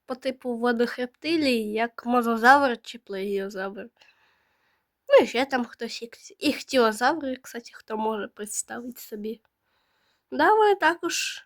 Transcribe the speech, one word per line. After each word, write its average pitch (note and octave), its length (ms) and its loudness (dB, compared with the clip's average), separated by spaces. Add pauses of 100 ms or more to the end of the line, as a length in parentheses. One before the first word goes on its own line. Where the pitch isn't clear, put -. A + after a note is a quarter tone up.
по B3+ 80 -10
типу B3+ 420 -8
водних A#3 420 0
рептилій, B3 720 -2
як A#3 340 -4
мозазавр A#3+ 760 4
чи - 160 -18
плезіозавр. G3 920 -8 (1200)
Ну, C5+ 160 8
і - 20 0
ще B3 180 -2
там B3+ 200 -2
хтось - 380 -12
ікс-, - 360 -20
іхтіозавр, C4 1040 0
кстати, - 320 -16
хто - 220 -12
може G#3+ 320 -4
представити A#3 720 -12
собі. A3 400 -10 (880)
Да, D#4 240 2
вони G#4+ 200 4
також E4+ 720 -2